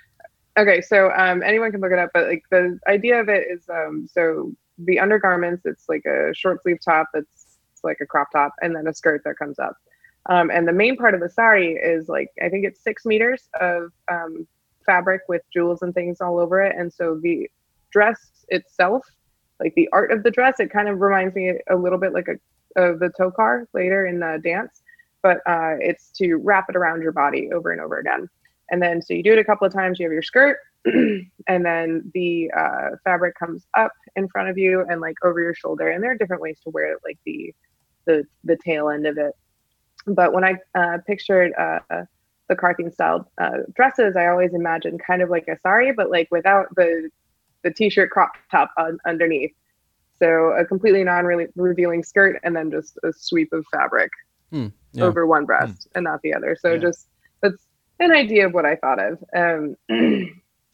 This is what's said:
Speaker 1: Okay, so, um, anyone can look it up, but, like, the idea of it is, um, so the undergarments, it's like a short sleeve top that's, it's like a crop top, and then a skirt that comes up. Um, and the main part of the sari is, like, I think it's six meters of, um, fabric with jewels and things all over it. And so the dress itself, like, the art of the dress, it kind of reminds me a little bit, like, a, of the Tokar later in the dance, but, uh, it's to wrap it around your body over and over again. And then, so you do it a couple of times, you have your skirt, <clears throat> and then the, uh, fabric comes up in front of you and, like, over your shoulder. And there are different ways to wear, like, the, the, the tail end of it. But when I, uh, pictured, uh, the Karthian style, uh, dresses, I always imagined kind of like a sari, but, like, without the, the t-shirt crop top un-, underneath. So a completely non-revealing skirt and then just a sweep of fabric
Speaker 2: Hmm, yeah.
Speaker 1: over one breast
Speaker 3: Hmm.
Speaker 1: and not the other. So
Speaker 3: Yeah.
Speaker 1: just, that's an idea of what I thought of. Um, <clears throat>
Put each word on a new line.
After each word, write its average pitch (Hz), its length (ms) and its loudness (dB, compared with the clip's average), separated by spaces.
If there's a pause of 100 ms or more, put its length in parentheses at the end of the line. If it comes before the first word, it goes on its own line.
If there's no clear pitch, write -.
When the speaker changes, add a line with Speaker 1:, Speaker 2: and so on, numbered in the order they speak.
(560)
Speaker 1:
Okay, 202 240 6
so, 190 320 4
um, 180 300 2
anyone 220 280 0
can 202 100 -6
look 185 120 0
it 180 60 4
up, 170 140 -2
but, 170 160 2
like, 170 220 -4
the 180 360 2
idea 220 340 2
of 208 80 -2
it 202 200 2
is, 175 200 -12
um, 156 420 -8
so 160 420 -2 (260)
the 175 200 0
undergarments, 180 680 0
it's - 240 -8
like - 160 -4
a - 300 0
short - 280 -2
sleeve 175 220 0
top 160 300 2
that's, - 440 -10 (140)
it's - 120 -14
like 160 160 -4
a 143 60 -8
crop 143 260 -2
top, 143 280 0
and 170 140 -4
then 156 120 -8
a 156 80 -4
skirt 151 300 0
that 147 140 -6
comes 143 200 -10
up. - 180 -6 (500)
Um, 180 240 2
and 170 180 2
the 170 40 2
main 220 240 2
part 233 180 2
of 180 60 0
the 175 100 -6
sari 202 440 2
is, 165 340 -2
like, 143 200 -4 (140)
I 175 60 -2
think 196 180 -4
it's - 160 -8
six 220 240 -6
meters 233 420 0 (120)
of, 175 320 -4 (180)
um, 165 360 -8 (380)
fabric 190 440 2
with 170 140 -2 (100)
jewels 175 300 0
and 180 120 -4
things 175 260 -4
all 175 180 -2
over 175 220 2
it. 196 160 2
And 170 160 -6
so 165 300 -4
the 165 260 -2 (420)
dress - 580 0
itself, 208 580 -2 (540)
like, 160 160 -4
the 170 160 4
art - 180 2
of 214 140 0
the 240 60 2
dress, 254 280 2
it 196 120 -2
kind 208 180 -2
of 196 120 -2
reminds 190 360 2
me 185 220 -2 (120)
a 185 60 2
little 180 220 0
bit, 185 140 -2
like, 175 160 -4
a, 170 80 -6 (440)
of 175 180 2
the 175 120 -2
Tokar 220 640 0
later 185 340 0
in 175 140 -4
the 160 220 -4
dance, 175 400 -6 (400)
but, 180 240 4
uh, 165 340 0
it's - 320 -4
to 170 240 0
wrap 190 320 2
it 185 80 -2
around 165 260 0
your 160 100 -2
body 139 400 -2
over 170 180 -4
and 165 100 -4
over - 180 -6
again. 135 300 -4 (440)
And 180 80 0
then, 170 220 -2
so 180 120 -8
you 170 100 -4
do 214 80 6
it 226 60 6
a 214 60 2
couple 202 220 2
of 185 60 0
times, 185 260 -2
you 180 80 -4
have 160 60 -4
your 160 100 -4
skirt, 269 360 2 (140)
<clears throat> - 120 -12
and 185 840 0
then 165 480 -4
the, 170 420 -2
uh, 143 340 -4 (120)
fabric 175 340 -2
comes 170 380 -10
up 220 180 0 (240)
in 190 120 -4
front 190 200 -6
of 185 80 -6
you 185 320 0
and, 170 120 -4
like, 160 240 -8
over 175 160 0
your 170 140 -2
shoulder. 160 360 -6
And 175 140 -4
there 247 80 -2
are 247 40 -6
different 185 260 -4
ways 160 180 -10
to 165 100 -14
wear, 156 340 -4
like, 156 200 -14
the, - 280 -10 (520)
the, 156 200 2 (200)
the 165 120 2
tail 156 340 -4
end 147 160 -4
of 151 120 -4
it. 147 140 -2 (720)
But 185 260 2
when 185 120 2
I, 190 100 2 (220)
uh, 175 300 0
pictured, 190 520 2
uh, 160 220 -2 (680)
the - 80 2
Karthian 175 360 -2
style, 165 460 -2
uh, 64 200 -2 (160)
dresses, 240 420 2
I 175 120 2
always 180 260 2
imagined 165 500 -4
kind 180 160 0
of 180 100 0
like 170 180 -2
a 160 120 -6
sari, 233 320 2
but, 214 180 -2
like, 170 200 0
without 185 460 2
the, 165 340 2 (540)
the 175 80 -2
t-shirt 196 380 2
crop 180 220 2 (200)
top 185 240 2
un-, 165 280 -2
underneath. 165 480 -2 (680)
So 165 320 4
a 151 120 2
completely 190 380 4
non-revealing 175 1040 0
skirt 196 400 4
and 170 100 -2
then 160 160 -4
just 156 320 -8
a 165 100 -2
sweep 160 400 -2
of 160 200 -4
fabric 135 380 0 (400)
Speaker 2:
Hmm, 135 180 -4 (240)
yeah. 170 120 -2
Speaker 1:
over 170 220 2
one 156 180 4
breast 101 480 -2
Speaker 3:
Hmm. - 60 -6
Speaker 1:
and 175 60 -4
not 151 180 -6
the 156 120 -2
other. 160 240 -4
So 170 140 0
Speaker 3:
Yeah. 170 60 0
Speaker 1:
just, 170 300 -4 (340)
that's 196 240 -2 (340)
an 349 120 4
idea 220 340 4
of 175 80 0
what 170 100 2
I 151 120 2
thought 131 220 0
of. 104 240 -2 (140)
Um, 160 400 0 (120)
<clears throat> 214 520 0 (340)